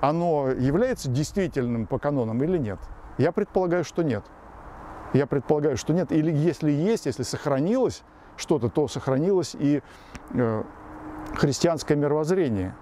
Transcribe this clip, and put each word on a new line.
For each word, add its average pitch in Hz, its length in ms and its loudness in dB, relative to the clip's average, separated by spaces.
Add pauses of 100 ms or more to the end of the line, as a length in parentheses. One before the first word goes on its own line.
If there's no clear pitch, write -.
Оно 151 480 2
является 143 600 0
действительным 123 760 -2
по 135 120 -4
канонам 123 440 0
или 180 140 0
нет? 104 200 -2 (400)
Я 143 140 4
предполагаю, 180 520 0
что - 200 -2
нет. 117 200 0 (880)
Я - 120 4
предполагаю, 147 520 2
что - 160 0
нет. 170 180 0
Или 160 200 2
если 156 380 2
есть, 170 360 2
если 131 180 -2
сохранилось 151 800 0 (340)
что-то, 120 320 0
то 147 180 0
сохранилось 147 680 0
и, 143 240 2 (520)
э, 113 300 0 (680)
христианское 151 640 2
мировоззрение 147 880 0